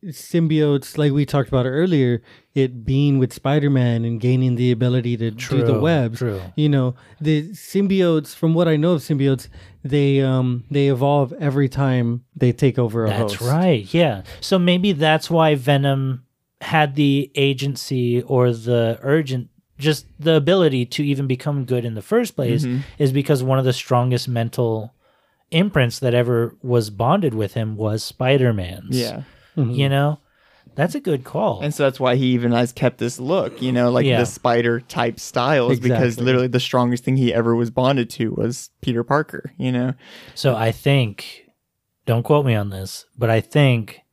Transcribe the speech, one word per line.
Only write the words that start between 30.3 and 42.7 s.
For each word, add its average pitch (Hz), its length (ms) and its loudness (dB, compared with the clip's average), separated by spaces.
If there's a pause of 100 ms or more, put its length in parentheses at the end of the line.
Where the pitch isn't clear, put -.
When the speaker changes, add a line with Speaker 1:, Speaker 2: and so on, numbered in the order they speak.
Speaker 2:
That's 165 200 -2
a 285 60 -6
good 143 240 -4
call. 170 360 -4
Speaker 3:
And 147 120 -4
so 147 100 -2
that's 131 160 0
why 127 160 2
he 131 120 2
even 120 260 2
has 120 180 0
kept - 260 -2
this 120 220 -6
look, 139 420 -4
you 127 120 -2
know, 123 180 2
like 127 140 2
Speaker 2:
Yeah. 123 160 2
Speaker 3:
the 120 40 2
spider 117 540 0
type 120 400 -6
style 127 500 0
is 127 120 0
because 123 200 2 (120)
Speaker 1:
Exactly. 120 120 -4
Speaker 3:
literally 127 220 2
the 123 140 0
strongest 123 420 0
thing 131 140 0
he 120 160 2
ever 117 220 2
was 117 140 0
bonded 127 420 0
to 110 200 -4
was 113 380 -6 (100)
Peter 117 240 -2
Parker, - 540 -4
you 127 160 -2
know? 123 200 -2 (400)
Speaker 2:
So 131 220 0
I 113 160 0
think, 127 760 -2 (600)
don't 117 180 0
quote 147 220 2
me 123 100 2
on 104 140 -2
this, 95 360 -12 (120)